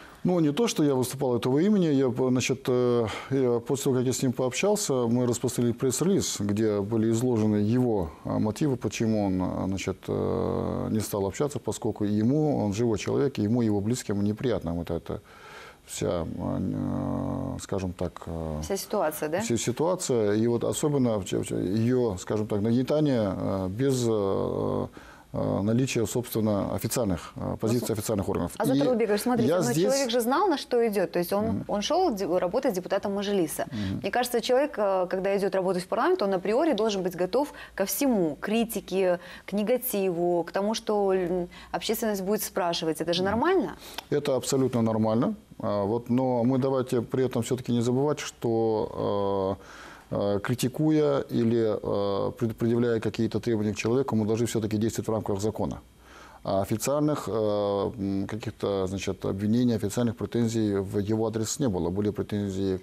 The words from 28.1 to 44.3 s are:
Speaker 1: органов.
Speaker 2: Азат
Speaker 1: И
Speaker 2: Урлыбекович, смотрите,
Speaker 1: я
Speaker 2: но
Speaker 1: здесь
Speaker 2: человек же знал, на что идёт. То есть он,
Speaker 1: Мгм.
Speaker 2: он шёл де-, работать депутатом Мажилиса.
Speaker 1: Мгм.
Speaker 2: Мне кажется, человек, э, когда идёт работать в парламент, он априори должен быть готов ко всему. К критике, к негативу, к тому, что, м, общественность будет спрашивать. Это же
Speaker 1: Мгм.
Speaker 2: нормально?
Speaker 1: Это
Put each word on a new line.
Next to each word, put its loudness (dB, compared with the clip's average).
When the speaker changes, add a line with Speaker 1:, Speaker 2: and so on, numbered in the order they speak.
Speaker 1:
органов. -2
Speaker 2:
Азат 2
Speaker 1:
И 4
Speaker 2:
Урлыбекович, 2
смотрите, 2
Speaker 1:
я 2
Speaker 2:
но 2
Speaker 1:
здесь 2
Speaker 2:
человек 2
же 2
знал, 2
на 2
что -4
идёт. 0
То -2
есть -2
он, 0
Speaker 1:
Мгм. -2
Speaker 2:
он -2
шёл 2
де-, 0
работать 0
депутатом -2
Мажилиса. 0
Speaker 1:
Мгм. -2
Speaker 2:
Мне -4
кажется, 0
человек, 2
э, 2
когда 0
идёт 2
работать 0
в -10
парламент, 2
он 2
априори 2
должен 0
быть -2
готов 0
ко 0
всему. 2
К -10
критике, 0
к -8
негативу, 0
к -10
тому, -2
что, 0
м, 0
общественность -2
будет 0
спрашивать. -2
Это -2
же 0
Speaker 1:
Мгм. 0
Speaker 2:
нормально? 2
Speaker 1:
Это 2